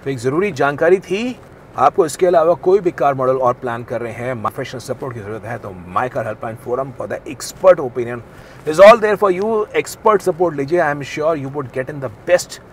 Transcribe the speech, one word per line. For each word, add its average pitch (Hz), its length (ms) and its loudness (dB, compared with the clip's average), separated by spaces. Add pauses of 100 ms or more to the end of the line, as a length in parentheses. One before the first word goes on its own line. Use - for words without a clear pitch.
तो 139 60 -6
एक 135 80 -4
ज़रूरी 151 340 -2
जानकारी 147 480 2
थी। 226 380 -6 (400)
आपको 147 280 4
इसके 180 200 0
अलावा 175 260 4 (120)
कोई 190 160 4
भी 175 100 0
कार 143 240 0
मॉडल 131 220 0
और 123 180 2
प्लान 123 300 -6
कर 117 160 -6
रहे 117 120 -8
हैं, 120 300 -8
professional 120 380 -6
support 127 340 -8
की 117 60 -10
ज़रूरत 101 240 -10
है, 117 140 -10
तो 107 120 -12 (240)
My 110 180 2
Car 123 140 -4
Helpline 113 300 -8 (100)
Forum 127 320 -4
for 107 100 -8
the 107 100 -6 (140)
expert 175 520 2
opinion 120 380 -6 (440)
is 156 180 0
all 208 180 10
there 208 200 2
for 202 100 2
you। 190 160 -2 (280)
Expert 202 460 0
support 165 340 0
लीजिए, 147 240 0
I 147 140 0
am 143 160 -8
sure 156 260 -2
you 135 200 -8
would 139 180 -8
get 131 180 -6
in 147 120 -10
the 117 60 -6 (180)
best - 300 0 (140)